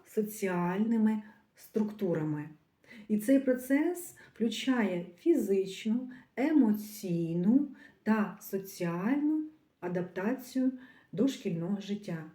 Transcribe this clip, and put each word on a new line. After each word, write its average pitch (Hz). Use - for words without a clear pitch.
соціальними 214
структурами. 160
І 214
цей 269
процес 277
включає 214
фізичну, 220
емоційну 208
та 214
соціальну 214
адаптацію 190
до 220
шкільного 190
життя. 175